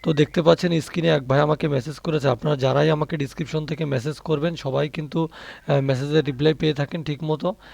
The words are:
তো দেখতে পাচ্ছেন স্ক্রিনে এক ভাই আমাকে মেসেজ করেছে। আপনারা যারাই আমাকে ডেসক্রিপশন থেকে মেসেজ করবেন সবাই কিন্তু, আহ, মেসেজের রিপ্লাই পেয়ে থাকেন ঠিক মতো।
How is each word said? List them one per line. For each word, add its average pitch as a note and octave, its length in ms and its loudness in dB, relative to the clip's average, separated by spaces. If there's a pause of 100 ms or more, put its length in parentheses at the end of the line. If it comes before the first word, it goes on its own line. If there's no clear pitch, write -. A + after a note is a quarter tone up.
তো D#3+ 100 0
দেখতে D3+ 280 2
পাচ্ছেন E3 400 4
স্ক্রিনে E3 260 -2
এক C#3+ 200 2
ভাই C3+ 120 4
আমাকে D3+ 280 2
মেসেজ C#3 320 -2
করেছে। C#3+ 300 0
আপনারা C3+ 260 0
যারাই C3+ 340 2
আমাকে D3+ 280 -2
ডেসক্রিপশন D3+ 480 -6
থেকে D#3 200 -4
মেসেজ C3+ 300 -2
করবেন D#3+ 400 -2
সবাই C#3+ 340 -2
কিন্তু, D#3 380 -2
আহ, - 540 -2
মেসেজের C#3 440 2
রিপ্লাই D3 280 2
পেয়ে D#3 200 0
থাকেন D3 300 -4
ঠিক D3 200 -6
মতো। D#3 320 -2 (180)